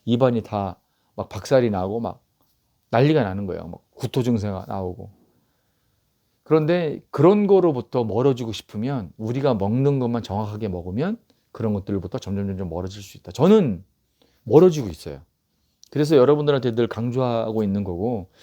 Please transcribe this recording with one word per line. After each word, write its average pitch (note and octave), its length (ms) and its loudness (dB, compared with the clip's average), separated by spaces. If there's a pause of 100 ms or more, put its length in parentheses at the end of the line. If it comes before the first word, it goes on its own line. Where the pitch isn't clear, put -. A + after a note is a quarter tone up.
입안이 A#2+ 380 2
다 G2 340 -6 (380)
막 G2+ 120 -8
박살이 A#2+ 440 0
나고 G2 280 -4
막 G#2 240 -10 (680)
난리가 C#3 320 2
나는 G2 240 -6
거예요. E2+ 200 -10
막 E2+ 140 -16 (140)
구토 C3 260 -4
증세가 G#2 460 -2
나오고. G2 420 -10 (1400)
그런데 D#3+ 480 0 (120)
그런 G3+ 360 4
거로부터 D#3+ 560 2
멀어지고 A#2+ 480 0
싶으면 A2 640 -8
우리가 B2+ 380 -2
먹는 B2 460 0
것만 A#2+ 220 -2
정확하게 G#2+ 460 -6
먹으면 G2 500 -6 (360)
그런 A2 200 -4
것들로부터 G2 460 -6
점점, G2 260 -6
점점 F#2+ 220 -6
멀어질 F#2 340 -8
수 - 160 -20
있다. - 140 -20
저는 C#3+ 540 2 (580)
멀어지고 D#3 460 6
있어요. D2+ 320 -12 (680)
그래서 D3 260 4
여러분들한테 C3+ 580 4
늘 A#2 120 2
강조하고 A#2 760 -2
있는 G2+ 220 0
거고, F#2 460 -6 (120)